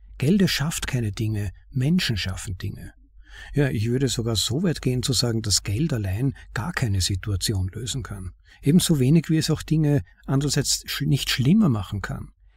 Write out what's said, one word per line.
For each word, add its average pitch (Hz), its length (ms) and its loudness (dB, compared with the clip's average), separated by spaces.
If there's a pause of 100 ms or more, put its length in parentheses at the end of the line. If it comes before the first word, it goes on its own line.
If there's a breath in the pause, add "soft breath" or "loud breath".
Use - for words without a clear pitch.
(180)
Geld 185 240 4
erschafft - 440 0
keine 120 240 -2
Dinge, 104 400 -2 (200 soft breath)
Menschen 135 460 2
schaffen 90 420 -6
Dinge. - 340 -10 (640 loud breath)
Ja, 143 160 2
ich 117 180 0
würde 131 200 2
sogar 113 280 -2
so 120 260 0
weit 170 200 0
gehen 127 200 0
zu 123 120 0
sagen, 113 280 0
dass 107 200 0
Geld 139 300 -2
allein 110 420 -2 (200 loud breath)
gar 139 180 -4
keine 98 280 0
Situation 95 680 -2
lösen 117 340 -8
kann. 92 300 -10 (300 soft breath)
Ebenso 156 380 4
wenig 147 300 4
wie 160 80 4
es 156 120 0
auch 156 120 0
Dinge 147 400 2 (240 soft breath)
andererseits 139 600 0
sch-, - 200 -4
nicht 147 240 0
schlimmer 175 380 4
machen 104 340 -2
kann. - 280 -10 (260)